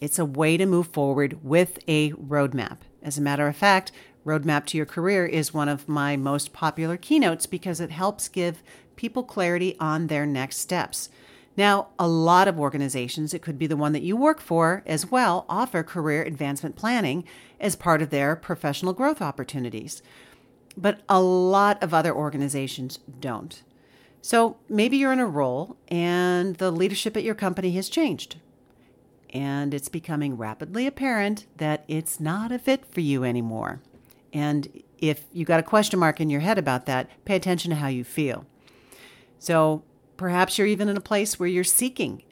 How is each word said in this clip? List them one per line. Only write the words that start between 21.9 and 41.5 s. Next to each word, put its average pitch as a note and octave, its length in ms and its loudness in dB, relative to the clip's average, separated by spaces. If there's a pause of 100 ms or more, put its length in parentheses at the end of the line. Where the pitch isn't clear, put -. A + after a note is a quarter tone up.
other D#3+ 220 2
organizations C#3 840 -4 (180)
don't. C3 440 -10 (600)
So A3+ 340 2 (140)
maybe A3 260 2
you're C4+ 160 4
in B3+ 60 2
a - 80 2
role C#3+ 500 -2 (120)
and F3+ 680 0
the F#3 140 0
leadership G3 440 0
at A3+ 100 -2
your A3 100 -2
company F#3 380 -2
has F#3+ 180 -4
changed. C4 460 -2 (920)
And C#3 460 -4
it's C#3 160 -8
becoming D3 480 -4
rapidly D#3 480 -6
apparent A3 580 -2 (140)
that D3+ 300 -2
it's D#3+ 320 -4
not F#3+ 300 -2
a B3 80 -4
fit C4 280 0
for - 140 -6
you C#3 220 0
anymore. A#2 600 -4 (500)
And D3 500 -2 (140)
if D#3 380 -2
you E3+ 100 -4
got D#3+ 160 4
a - 20 2
question G#3 360 2
mark D#3+ 240 2
in D3+ 80 0
your C#3+ 100 0
head G3+ 160 2
about C3+ 300 0
that, C3 240 -2 (160)
pay G3 100 0
attention F3+ 320 -2
to D#3+ 80 0
how C#3+ 120 -2
you B2 140 -2
feel. C3 440 -4 (920)
So D#3 460 2 (320)
perhaps F3+ 400 2
you're G#3 120 4
even G#3 200 0
in G3+ 80 0
a G3 60 -6
place G#3 360 -2
where F3+ 80 0
you're F3+ 160 2